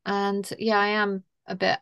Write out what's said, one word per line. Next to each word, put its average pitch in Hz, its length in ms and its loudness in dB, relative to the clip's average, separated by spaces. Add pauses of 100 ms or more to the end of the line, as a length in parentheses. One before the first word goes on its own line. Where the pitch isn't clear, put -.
And 196 440 -2 (100)
yeah, 214 200 2
I 202 80 4
am 208 360 0 (220)
a 190 100 -6
bit 190 260 2